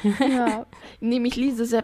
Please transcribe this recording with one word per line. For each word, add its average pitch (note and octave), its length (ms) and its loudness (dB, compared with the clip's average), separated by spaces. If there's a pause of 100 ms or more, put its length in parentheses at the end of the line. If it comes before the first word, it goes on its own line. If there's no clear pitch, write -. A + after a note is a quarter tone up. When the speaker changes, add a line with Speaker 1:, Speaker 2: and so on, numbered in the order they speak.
Speaker 1:
<laughs> G#3 160 2
Speaker 2:
Ja. B3 460 0 (340)
Nehme A#3+ 280 0
ich B3+ 80 -2
Lises, A#3+ 380 0 (100)